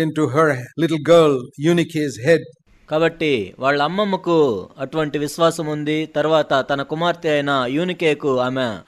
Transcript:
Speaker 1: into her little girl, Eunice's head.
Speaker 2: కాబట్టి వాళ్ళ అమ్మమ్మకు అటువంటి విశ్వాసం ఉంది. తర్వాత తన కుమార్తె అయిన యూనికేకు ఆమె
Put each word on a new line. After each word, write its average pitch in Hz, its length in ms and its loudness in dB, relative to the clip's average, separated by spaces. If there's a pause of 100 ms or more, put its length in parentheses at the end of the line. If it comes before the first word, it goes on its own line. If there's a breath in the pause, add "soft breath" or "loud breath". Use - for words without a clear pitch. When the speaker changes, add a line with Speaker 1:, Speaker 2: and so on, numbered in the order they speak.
Speaker 1:
into 151 180 0 (120)
her 156 120 4 (320)
little 156 300 0
girl, 160 240 8 (320)
Eunice's 156 480 0 (140)
head. 165 140 4 (480)
Speaker 2:
కాబట్టి 156 680 0
వాళ్ళ 143 240 0
అమ్మమ్మకు 165 840 0 (100)
అటువంటి 151 400 -4
విశ్వాసం 156 480 0
ఉంది. 151 400 -4
తర్వాత 147 640 0
తన 139 120 -2
కుమార్తె 165 460 -4
అయిన 143 380 0
యూనికేకు 151 720 -2
ఆమె 123 480 -2